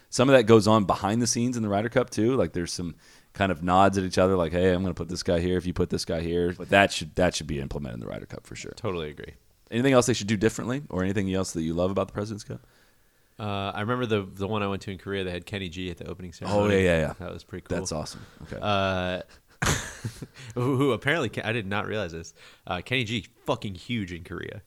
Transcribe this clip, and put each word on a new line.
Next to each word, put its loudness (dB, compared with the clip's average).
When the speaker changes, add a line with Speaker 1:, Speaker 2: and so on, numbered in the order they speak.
Speaker 1:
Some 4
of 10
that 10
goes 8
on 6
behind 0
the 2
scenes 0
in -2
the -2
Ryder 0
Cup 0
too. 2
Like, 0
there's -4
some -8
kind 0
of -4
nods 6
at 0
each -2
other, 6
like, 2
"Hey, 4
I'm 2
gonna -2
put -8
this -6
guy 2
here 2
if -2
you -2
put 0
this -4
guy -4
here." 0
But -14
that 8
should, -8
that 4
should -6
be -4
implemented -8
in -8
the -10
Ryder -10
Cup -16
for -16
sure. -14
Speaker 2:
Totally -6
agree. -14
Speaker 1:
Anything 4
else 8
they 4
should -2
do 2
differently, 0
or -2
anything 0
else -2
that -4
you -2
love 2
about -2
the -18
President's -8
Cup? -14
Speaker 2:
Uh, -6
I -6
remember -2
the, 0
the -6
one -2
I -2
went -4
to -10
in -10
Korea. -6
They -4
had -8
Kenny -8
G -8
at -12
the -14
opening -12
Speaker 1:
Oh, -8
Speaker 2:
ceremony. 2
Speaker 1:
yeah, 4
yeah, 4
yeah. -2
Speaker 2:
That -10
was -14
pretty -14
cool. -2
Speaker 1:
That's -6
awesome. -8
Okay. -12
Speaker 2:
Uh, -2
<laughs> 2
who, 0
who 4
apparently, 0
Ke-, -8
I -2
did -4
not -2
realize -4
this. -12
Uh, -4
Kenny -2
G, -6
fucking -4
huge -6
in -10
Korea. -12